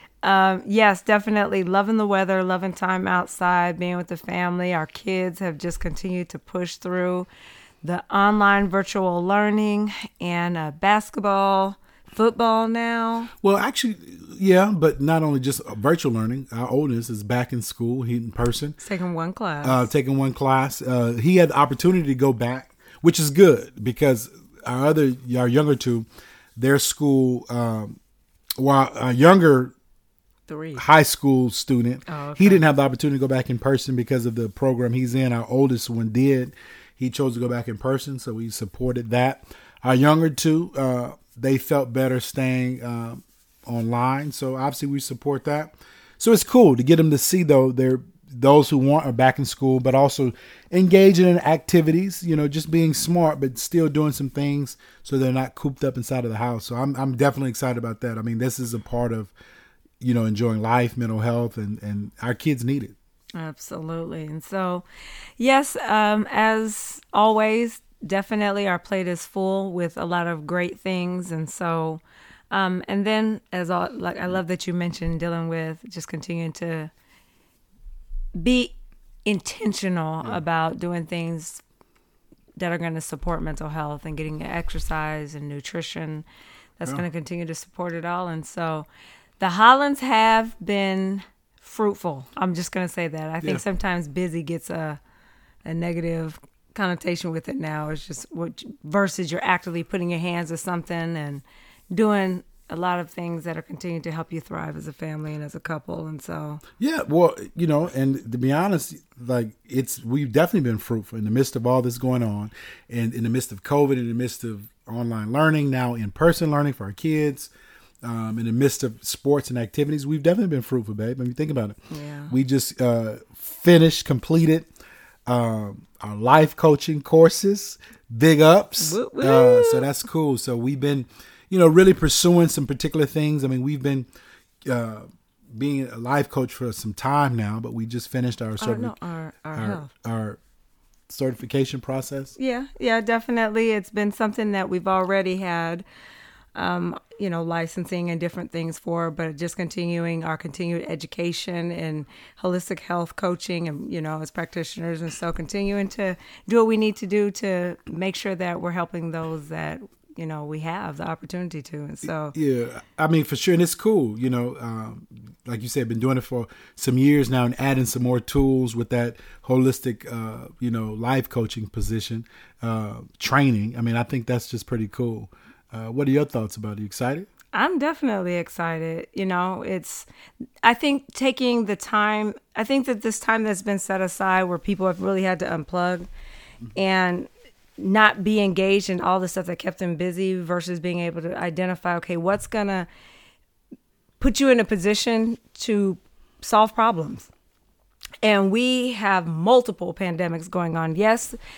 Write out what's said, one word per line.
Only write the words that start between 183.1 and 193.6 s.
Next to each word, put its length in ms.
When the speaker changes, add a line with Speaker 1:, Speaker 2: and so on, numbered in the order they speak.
Speaker 1:
time 240
that's 180
been 180
set 200
aside 460
where 120
people 300
have 140
really 220
had 160
to 60
unplug 640
Speaker 2:
Mm-hmm. 160
Speaker 1:
and 500
not 460
be 160
engaged 500
in 120
all 180
the 80
stuff 200
that 120
kept 200
them 180
busy 420
versus 400
being 200
able 220
to 160
identify, 600
okay, 180
what's 320
gonna 400